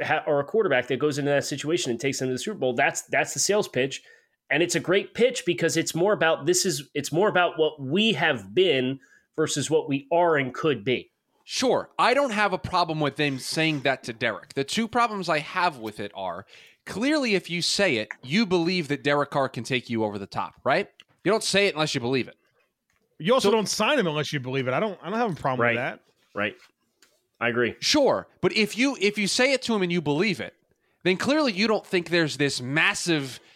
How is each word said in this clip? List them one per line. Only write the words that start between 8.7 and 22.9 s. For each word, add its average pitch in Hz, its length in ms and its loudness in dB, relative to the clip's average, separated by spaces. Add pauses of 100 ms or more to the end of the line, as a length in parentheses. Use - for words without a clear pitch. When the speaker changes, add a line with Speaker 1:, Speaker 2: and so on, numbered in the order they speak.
Speaker 1:
versus 147 340 -2
what 156 180 0
we 139 240 -4
are 170 240 4
and 131 160 0
could 127 320 -2
be. 113 260 -2 (340)
Speaker 2:
Sure. - 520 -2
I 208 160 4
don't 277 180 2
have 202 220 0
a 185 60 0
problem 175 400 -2
with 143 180 0
them 143 220 -2
saying 156 440 0
that 135 220 0
to 120 80 -6
Derek. 113 420 -4
The 139 100 -2
two 220 240 -2
problems 214 400 -2
I 156 100 0
have 170 400 -2
with 110 220 -8
it 101 140 -6
are, 95 300 -6 (420)
clearly, 254 500 0
if - 120 -4
you 170 140 -4
say 180 340 2
it, 107 120 -2 (160)
you 190 220 2
believe 175 420 0
that 143 160 -4
Derek 143 260 2
Carr 139 180 0
can 127 140 -8
take 123 260 -4
you 113 140 0
over 104 160 -2
the 98 80 -8
top, 95 280 -6 (100)
right? 160 240 2 (340)
You 170 80 0
don't 214 140 0
say 202 240 2
it 170 60 0
unless 156 200 -2
you 139 60 -2
believe 120 260 0
it. - 100 -18 (840)